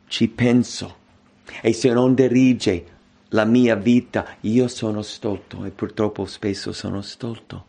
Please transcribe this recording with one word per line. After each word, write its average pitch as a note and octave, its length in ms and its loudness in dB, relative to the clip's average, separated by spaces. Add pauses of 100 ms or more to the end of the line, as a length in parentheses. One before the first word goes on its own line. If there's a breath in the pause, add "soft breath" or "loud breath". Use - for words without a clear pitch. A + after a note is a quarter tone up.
ci - 220 -2
penso, A#2+ 680 0 (680 loud breath)
e A#2 100 4
se B2+ 200 2
non B2+ 220 4
dirige A#2+ 800 2 (360)
la G#2+ 140 2
mia A#2 300 4
vita, A2+ 680 0
io B2 260 2
sono G#2+ 340 -6
stolto, G2 600 -10
e F#2+ 60 -10
purtroppo G2+ 560 -4
spesso G2+ 460 -6
sono G2 300 -8
stolto. - 680 -14